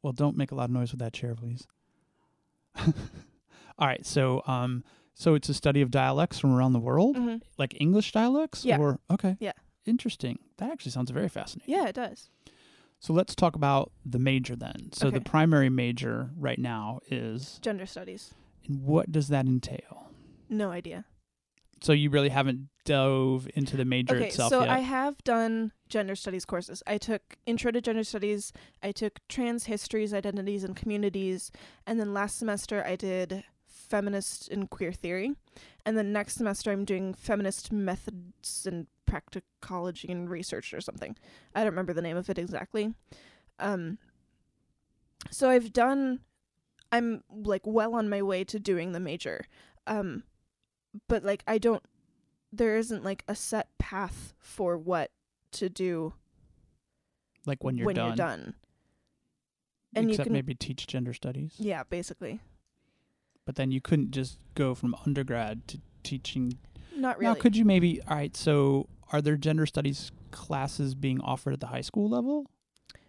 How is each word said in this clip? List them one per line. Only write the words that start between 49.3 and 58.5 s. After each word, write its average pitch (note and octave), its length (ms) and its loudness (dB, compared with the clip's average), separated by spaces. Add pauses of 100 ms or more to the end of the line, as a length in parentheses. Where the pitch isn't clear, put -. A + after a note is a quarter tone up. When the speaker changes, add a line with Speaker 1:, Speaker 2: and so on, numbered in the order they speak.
Speaker 2:
Um, G#3 380 -4 (840)
but, A3+ 160 2
like, G3+ 220 -2
I A3 120 2
don't, A3+ 240 2 (720)
there A3 240 2
isn't, A3+ 280 -2
like, F#3+ 220 -6
a G#3 80 -4
set - 340 -4 (100)
path - 600 -6
for F3 400 -2
what E3 320 -2 (420)
to F#3 160 -4
do F3 460 -4 (1300)
Speaker 1:
Like C#3 180 -6
when C3 120 -2
you're A#2+ 100 -2
Speaker 2:
when G3 100 0
Speaker 1:
done? A2+ 120 0
Speaker 2:
you're A2+ 80 -2
done. B2 380 -4 (1400)